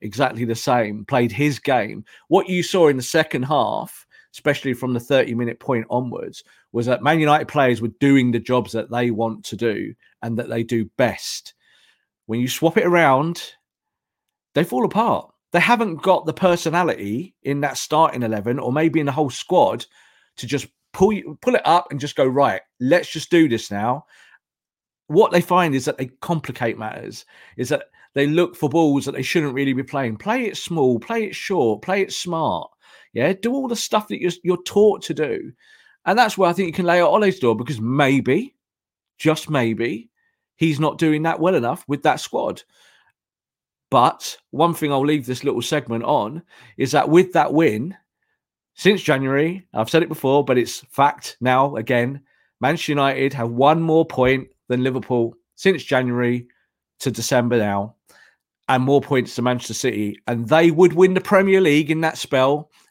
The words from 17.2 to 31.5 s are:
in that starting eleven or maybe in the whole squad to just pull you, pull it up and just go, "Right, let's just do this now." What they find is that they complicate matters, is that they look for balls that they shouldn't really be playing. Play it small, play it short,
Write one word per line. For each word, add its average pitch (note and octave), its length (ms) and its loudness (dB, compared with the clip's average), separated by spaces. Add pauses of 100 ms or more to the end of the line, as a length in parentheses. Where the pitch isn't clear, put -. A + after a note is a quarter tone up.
in C#3+ 200 -4
that C#3 160 -4
starting D3+ 440 0
eleven A2+ 380 -4
or B2 120 -4
maybe D#3 280 2
in D3 80 0
the C#3 40 0
whole C3+ 200 -2
squad A#2+ 540 0 (500)
to - 100 -12
just C3 220 -4 (260)
pull G#3 200 4
you, D#3 280 -10
pull B3 140 2
it - 100 -2
up E3+ 240 4
and C#3+ 100 -8
just C#3+ 160 -10
go, C3+ 120 2
"Right, B2+ 340 2 (180)
let's C#3+ 300 2
just - 220 -8
do E3 180 6
this A2+ 220 -4
now." A2+ 340 -4 (1000)
What F3+ 240 4
they F3 100 4
find F3 320 2
is C3 120 -2
that D3+ 120 -4
they C3+ 100 -6 (140)
complicate C#3 560 -4
matters, G#2+ 480 -12 (300)
is B2 140 -6
that - 160 -2 (280)
they C#3+ 140 2
look E3+ 280 0
for D3 140 -2
balls C#3+ 360 2
that C#3 80 -6
they C3+ 100 -6
shouldn't D3 320 -2
really C#3 180 0
be C3 100 -4
playing. C3 340 -6
Play B3 280 -4
it - 120 -8
small, C3 420 0
play A3+ 240 -4
it F#3+ 100 -8
short, A#2 480 -2